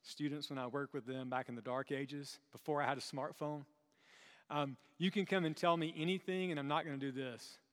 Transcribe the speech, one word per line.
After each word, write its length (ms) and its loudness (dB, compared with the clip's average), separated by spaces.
students 460 -4
when 100 -4
I 80 -2
worked 260 -2
with 120 -4
them 240 -4
back 200 -2
in 60 -6
the 60 -8
dark 300 -2
ages, 480 -4
before 300 0
I 40 4
had 120 4
a 40 -4
smartphone, 640 -4
um, 280 0
"You 120 4
can 160 2
come 200 4
and 100 2
tell 200 6
me 200 0
anything, 560 0
and 80 0
I'm 80 -2
not 180 2
gonna 120 -4
do 140 -2
this." 480 -8